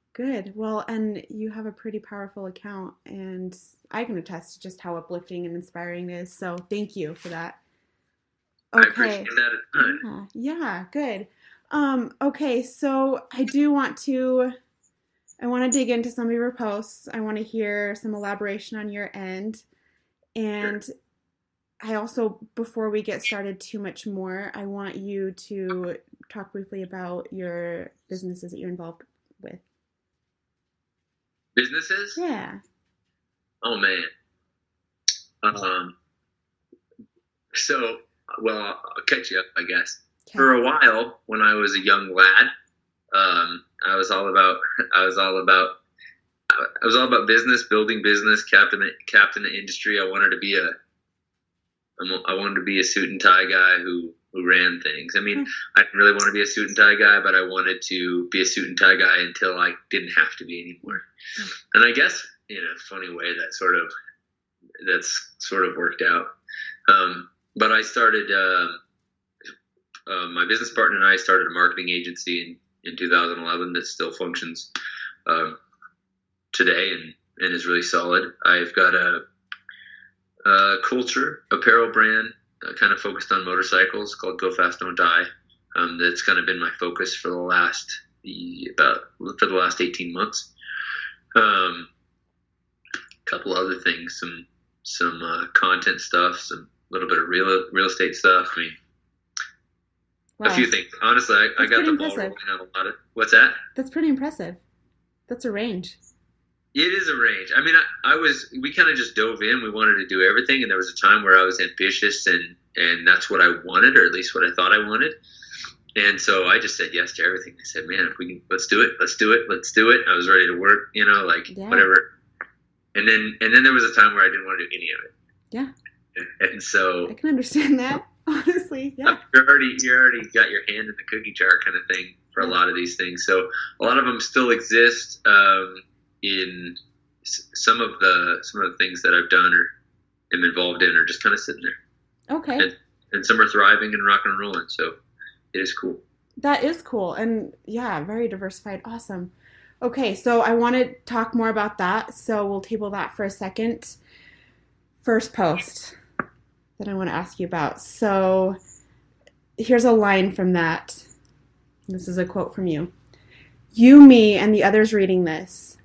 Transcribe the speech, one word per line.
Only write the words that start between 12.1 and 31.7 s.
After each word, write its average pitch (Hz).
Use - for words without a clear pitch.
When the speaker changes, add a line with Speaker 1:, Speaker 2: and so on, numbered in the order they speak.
Speaker 1:
okay, 269
so 269
I 254
do 294
want 277
to, 254
I -
wanna 247
dig 254
into 240
some 233
of 233
your 240
posts. 220
I 226
wanna 214
hear 208
some 214
elaboration 202
on 214
your 202
end. 196
And 208
Speaker 2:
Sure. -
Speaker 1:
I 220
also, 220
before 226
we 214
get 208
started 196
too 202
much 190
more, 190
I 202
want 196
you 196
to 185
talk 190
briefly 196
about 180
your 175
businesses 180
that -
you're 185
involved 170
with. 185
Speaker 2:
Businesses? 196